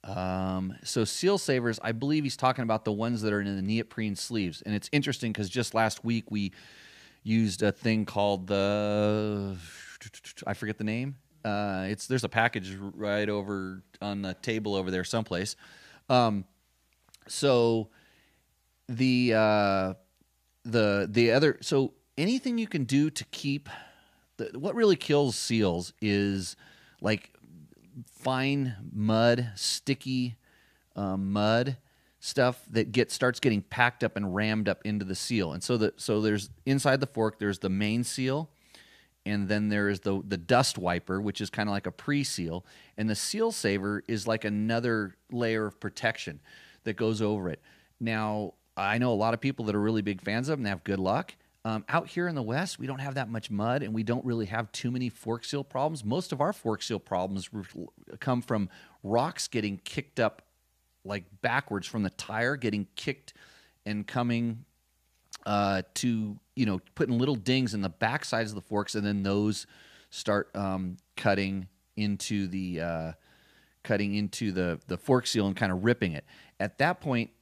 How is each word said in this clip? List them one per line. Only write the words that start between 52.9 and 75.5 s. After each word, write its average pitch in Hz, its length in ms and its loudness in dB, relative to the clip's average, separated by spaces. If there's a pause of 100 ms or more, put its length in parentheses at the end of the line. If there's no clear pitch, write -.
have 139 160 -6
that 131 120 -2
much 113 240 -6
mud, 117 320 2
and 110 100 -4
we 113 80 0
don't 117 220 0
really 117 220 0
have 110 260 -4
too - 180 -4
many 123 200 -2
fork 117 340 -6
seal 143 220 -4
problems. 139 400 -4
Most 143 260 -2
of 139 80 -4
our 165 140 2
fork - 280 -4
seal 107 180 -4
problems 95 540 -4
re-, 98 320 -10 (360)
come 123 200 0
from 104 280 -2 (340)
rocks 117 460 0
getting 104 340 -2
kicked - 380 -6
up, 107 200 0 (600)
like, 98 220 -8 (160)
backwards 117 440 -2
from 107 180 -2
the 92 80 0
tire, 120 440 -2
getting 104 400 -2
kicked - 380 -8 (520)
and 104 220 -6
coming, 117 560 0 (800)
uh, 98 360 2 (140)
to, 110 440 -2 (160)
you 127 100 2
know, 95 140 0 (160)
putting 127 240 2
little 135 160 2
dings 123 380 0
in 104 80 -2
the 95 80 -2
back 113 340 -2
sides 113 280 -2
of 107 40 -8
the 92 60 -6
forks, 104 340 -2
and 104 100 0
then 101 180 0
those 104 440 2 (440)
start, - 440 0
um, 95 400 -4 (220)
cutting 98 500 0 (300)
into 101 500 0
the, 90 320 -4
uh, 82 320 -4 (720)
cutting 101 320 0
into 104 380 -2
the, 87 340 0
the 87 100 -4
fork 127 300 4
seal 107 180 2
and 95 120 0